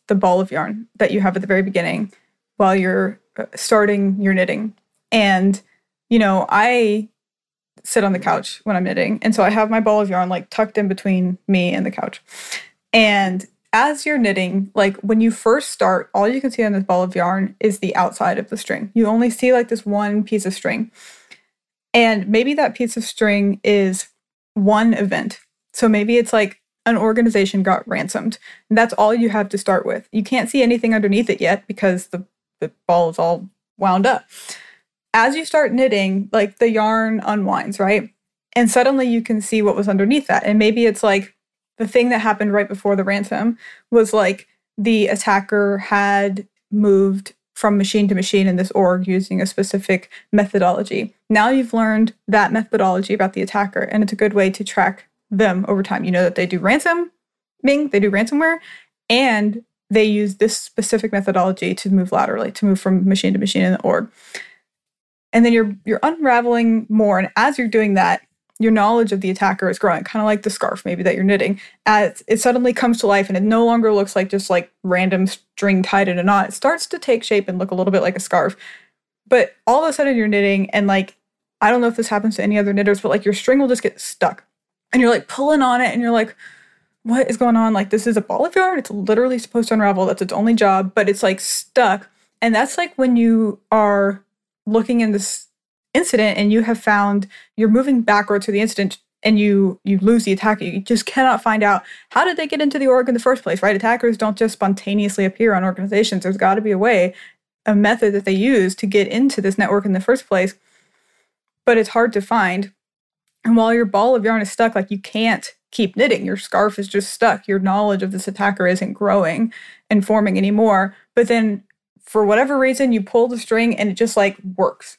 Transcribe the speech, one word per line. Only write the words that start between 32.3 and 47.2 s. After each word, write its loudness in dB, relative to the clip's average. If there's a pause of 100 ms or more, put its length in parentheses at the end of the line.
the -8 (160)
ball 2
is -10
all -2 (300)
wound 0
up. 0 (880)
As 2
you -6
start 0
knitting, 0
like, -2
the 2
yarn 0
unwinds, -4
right? 0 (440)
And 2
suddenly 2
you 0
can -4
see -2
what 2
was -2
underneath 0
that. 0
And 2
maybe 2
it's, 0
like, 0 (440)
the -4
thing 2
that 0
happened 0
right 0
before -2
the 0
ransom -4 (320)
was, 2
like, 0 (300)
the 2
attacker 0
had -2 (240)
moved 2 (200)